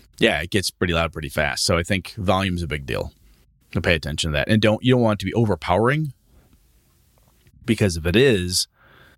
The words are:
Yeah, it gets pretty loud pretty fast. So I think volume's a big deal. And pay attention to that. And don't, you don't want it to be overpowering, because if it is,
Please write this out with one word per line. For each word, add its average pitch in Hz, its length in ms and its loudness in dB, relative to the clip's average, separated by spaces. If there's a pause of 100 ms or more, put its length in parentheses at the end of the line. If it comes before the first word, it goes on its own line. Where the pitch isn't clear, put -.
(180)
Yeah, 98 220 2
it 82 100 -6
gets 95 200 0
pretty 90 240 -2
loud 82 180 0
pretty 78 160 -10
fast. 71 380 -2
So 90 120 2
I 85 60 0
think 95 280 -4
volume's 92 520 -2
a 80 40 -6
big 71 180 -6
deal. 50 260 -6 (640)
And 95 100 -2
pay 87 120 4
attention 78 360 -4
to 73 60 -2
that. 71 100 0
And 110 140 4
don't, 110 200 2
you 127 120 2
don't 123 80 4
want 107 180 2
it - 20 -12
to 98 40 -6
be 90 80 -4
overpowering, 113 800 0 (1500)
because 98 320 2
if 78 80 -8
it 87 100 0
is, 98 520 2 (500)